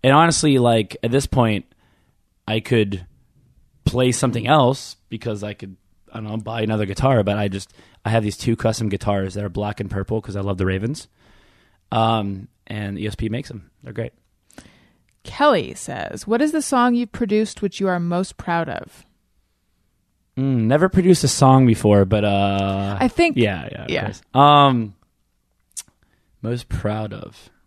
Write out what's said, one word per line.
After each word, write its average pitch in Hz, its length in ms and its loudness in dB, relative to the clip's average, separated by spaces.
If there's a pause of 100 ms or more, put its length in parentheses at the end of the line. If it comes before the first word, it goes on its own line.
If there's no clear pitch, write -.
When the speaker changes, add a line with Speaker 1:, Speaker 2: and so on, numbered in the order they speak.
Speaker 1:
and 135 80 6
honestly, 151 460 4
like, 117 440 2
at 120 80 -2
this 135 160 0
point, 113 400 0 (800)
I 110 140 -4
could 101 460 -2 (760)
play 127 280 2
something 120 340 -2
else 135 500 2 (120)
because 107 340 -8
I 104 120 -8
could, 98 220 -16 (360)
I 110 80 -12
don't 107 80 -10
know, 107 80 -6
buy 113 260 -6
another 107 240 -2
guitar. 120 380 2
But 101 140 0
I 104 100 -2
just, 98 240 -8 (320)
I 104 60 -2
have 113 120 2
these 104 140 -4
two 113 200 -2
custom 113 320 -2
guitars 98 460 -4
that 104 100 -6
are 101 40 -6
black 101 320 -6
and 101 100 -8
purple 104 300 -4
'cause 98 160 -12
I 101 60 -6
love 98 160 -4
the 95 80 0
Ravens. 101 420 -4 (840)
Um, 110 580 -2 (180)
and 101 320 -8
E 107 80 -6
S 104 80 -6
P 110 160 -6
makes 123 200 -8
'em. 101 200 -16 (120)
They're 120 120 -18
great. - 180 -8 (1120)
Speaker 2:
Kelly 214 500 0
says, - 520 -10
"What 226 140 0
is 302 120 0
the 311 100 -2
song 247 320 2
you've 240 180 -2
produced 214 480 -2
which 202 200 -6
you 196 80 0
are 180 120 -2
most 175 380 -4
proud 170 300 -4
of?" - 360 -12 (1300)
Speaker 1:
Mm, 131 280 0
never 151 220 4
produced 180 360 4
a 135 40 2
song 131 380 8
before, 104 380 6
but, 101 200 0
uh, 98 760 0
Speaker 2:
I 247 80 2
think 339 280 0
Speaker 1:
Yeah, 101 360 0
yeah, - 120 -14
of - 60 -10
Speaker 2:
yeah. - 140 -2
Speaker 1:
course. 104 180 -8 (120)
Um, 135 600 4 (1500)
most 120 260 -6
proud 107 440 -6
of. - 380 -18 (160)